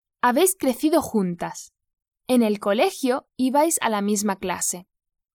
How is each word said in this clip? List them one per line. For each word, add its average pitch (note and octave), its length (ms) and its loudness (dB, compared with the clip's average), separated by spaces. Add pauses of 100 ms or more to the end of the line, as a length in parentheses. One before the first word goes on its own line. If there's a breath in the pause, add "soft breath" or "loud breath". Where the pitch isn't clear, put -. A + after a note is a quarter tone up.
(220)
Habéis C#4 340 2
crecido D4+ 460 0
juntas. F3 720 -6 (540)
En B3 160 4
el G#3 160 2
colegio B3+ 760 0
ibais C#4+ 460 2
a A#3 80 0
la G#3 120 0
misma G3+ 340 -2
clase. F3+ 520 -6 (480)